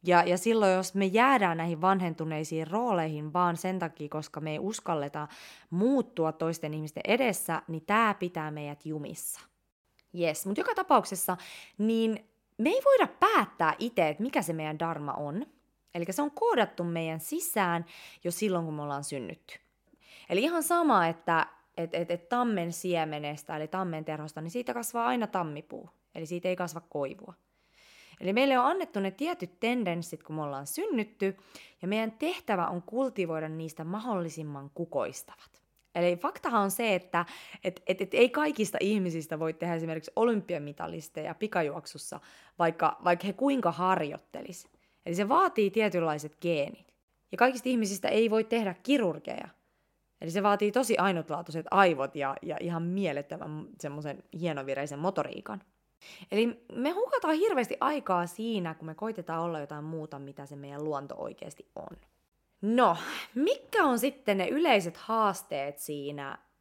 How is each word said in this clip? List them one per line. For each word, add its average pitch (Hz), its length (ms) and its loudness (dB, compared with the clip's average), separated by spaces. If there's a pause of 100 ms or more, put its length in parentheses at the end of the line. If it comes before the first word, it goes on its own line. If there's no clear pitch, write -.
Ja, 175 180 8
ja 180 160 4
silloin, 214 360 4
jos 185 200 -2
me 196 100 2
jäädään 208 520 4
näihin 165 240 -2
vanhentuneisiin 160 840 0
rooleihin 160 640 0
vaan 175 240 2
sen 185 220 -2
takia, 156 300 -6
koska 151 320 -8
me 156 100 -4
ei 151 80 -4
uskalleta 156 720 -4 (420)
muuttua 208 640 2
toisten 160 420 -4
ihmisten 156 320 -8
edessä, 208 640 2
niin 160 180 -6
tää 214 280 4
pitää 175 360 -4
meidät 147 360 -10
jumissa. 151 540 -8 (720)
Jes, 165 340 0
mut 202 120 -2
joka 403 160 0
tapauksessa, 208 640 2 (420)
niin 226 500 0 (300)
me 247 120 4
ei 508 140 2
voida 523 360 8
päättää 262 580 4
itse, 165 300 2
että 151 140 -2
mikä 254 200 0
se 170 100 -4
meidän 156 260 -4
dharma 156 340 -4
on. 151 340 -4 (480)
Elikkä 175 180 -2
se 285 100 0
on 294 80 0
koodattu 277 540 2
meidän 165 360 -2
sisään 175 680 -2 (380)
jo 175 60 0
silloin, 180 340 0
kun 156 100 -4
me 147 80 -4
ollaan 143 220 -4
synnytty. 117 500 -10 (720)
Eli 185 140 2
ihan 330 200 0
sama, 302 440 6
että 165 400 2 (300)
et, 165 180 -4
et, 170 160 -2
et 175 180 -4
tammen 214 440 0
siemenestä, 156 840 -4
eli 151 120 -6
tammen 170 360 -4
terhosta, 156 360 -8
niin 165 100 -8
siitä 247 240 -6
kasvaa 233 320 -2
aina 240 200 2
tammipuu. 160 640 -6 (240)
Eli 165 120 -8
siitä 175 220 -4
ei 180 80 0
kasva 170 240 -4
koivua. - 540 -8 (840)
Eli 185 120 0
meille 262 260 4
on 247 60 4
annettu 320 360 0
ne 196 100 0
tietyt 285 500 -6
tendenssit, 185 640 -2
kun 156 140 -10
me 156 60 -4
ollaan 143 240 -6
synnytty, 214 680 -2 (460)
ja 175 60 -4
meidän 220 240 0
tehtävä 226 540 -2
on 175 160 -4
kultivoida 175 680 -2
niistä 160 360 -8
mahdollisimman 160 880 -6
kukoistavat. - 880 -6 (320)
Eli 175 220 2
faktahan 254 460 0
on 196 80 2
se, 220 240 0
että 175 320 0 (380)
et, 180 220 -4
et, 190 140 0
et 185 140 -4
ei 247 160 8
kaikista 294 500 0
ihmisistä 175 580 0
voi 160 140 -2
tehdä 170 220 -2
esimerkiksi 160 420 -6
olympiamitalisteja 165 1160 -2
pikajuoksussa, - 840 -4 (380)
vaikka, 165 460 2
vaikka 175 220 4
he 202 60 -2
kuinka 262 380 2
harjoittelis. 175 960 -2 (380)
Eli 170 80 -2
se 202 140 0
vaatii 294 420 4
tietynlaiset 165 720 0
geenit. 160 540 -2 (380)
Ja 185 60 -8
kaikista 254 300 4
ihmisistä 220 400 0
ei 226 220 4
voi 220 140 2
tehdä 220 380 0
kirurgeja. 208 680 0 (720)
Eli 165 100 -6
se 190 120 0
vaatii 202 300 4
tosi 240 260 2
ainutlaatuiset 165 720 -2
aivot 165 460 6
ja, 139 260 -2
ja 165 180 -6
ihan 170 220 -2
mielettömän 160 840 -4 (140)
semmoisen 147 440 -8 (160)
hienovireisen 143 580 -4
motoriikan. 190 640 -4 (680)
Eli 226 420 0
me 262 180 -2
hukataan 403 440 0
hirveästi 320 460 2
aikaa 180 460 0
siinä, 196 480 -4
kun 160 120 -14
me 160 80 -10
koitetaan 170 480 -6
olla 170 180 -2
jotain 147 240 -8
muuta, 156 340 -8
mitä 139 280 -14
se 143 100 -16
meidän 143 280 -10
luonto 143 340 -4
oikeasti - 480 -10 (100)
on. - 200 -14 (680)
No, 214 340 6 (380)
mitkä 359 500 2
on 247 140 4
sitten 208 400 0
ne 185 100 0
yleiset 240 480 4
haasteet 175 840 0
siinä 143 600 -8 (220)